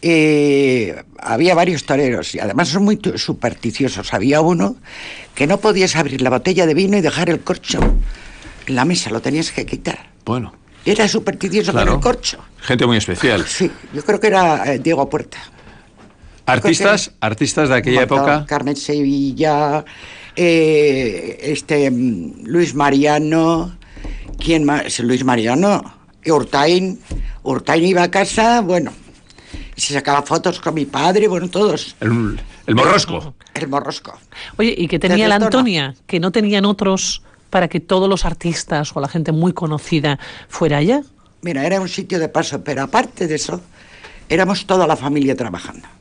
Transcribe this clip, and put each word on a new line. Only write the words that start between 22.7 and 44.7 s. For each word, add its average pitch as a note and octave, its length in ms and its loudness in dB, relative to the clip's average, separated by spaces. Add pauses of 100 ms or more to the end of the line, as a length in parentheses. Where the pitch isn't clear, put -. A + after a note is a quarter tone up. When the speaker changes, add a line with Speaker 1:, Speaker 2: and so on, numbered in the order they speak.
Speaker 1:
Mariano, D3+ 1000 2 (640)
¿quién D#3+ 240 2
más? D3 380 0
Luis B2 240 0
Mariano, B2+ 580 2 (420)
Urtain. D#3+ 720 2 (440)
Urtain C#3 400 0
iba F3+ 200 4
a F3 80 0
casa, A3 500 2
bueno, F3 320 0 (840)
y - 60 -8
se - 120 -4
sacaba C#3+ 280 0
fotos E3 400 -2
con E3 120 -4
mi D3+ 120 -2
padre, F3+ 420 2
bueno, F3+ 220 -2
todos. F#3+ 500 -2
Speaker 2:
El, A2+ 400 0 (260)
el A2 100 2
morrosco. D#3 600 0 (180)
Speaker 1:
El D#3 140 -8
morrosco. C#3 500 -6 (400)
Speaker 3:
Oye, A3+ 200 2
¿y E3+ 100 0
qué E3 120 -2
tenía F#3+ 180 2
Speaker 1:
Desde G#3+ 100 4
Speaker 3:
la G#3 80 4
Speaker 1:
Tona. G#3+ 120 2
Speaker 3:
Antonia F#3+ 480 0 (100)
que F3 160 -2
no F#3 100 0
tenían G#3 320 2
otros F#3+ 600 0 (260)
para F3+ 200 2
que - 100 -2
todos F#3+ 300 0
los G3 160 0
artistas D#3+ 720 -4
o D#3 60 -4
la C#3+ 60 -4
gente D#3+ 260 -2
muy E3 200 2
conocida D3+ 640 -2 (320)
fuera D3 280 0
allá? G#3+ 240 2 (400)
Speaker 1:
Mira, E3 240 -4
era F#3+ 140 0
un F#3+ 80 -4
sitio F#3 320 -6
de D#3+ 100 -2
paso, D#3 340 -4
pero C#3 200 -4
aparte G#3 440 -2
de D#3 80 -2
eso, E3 260 -6 (680)
éramos F#3 360 0
toda F#3 220 2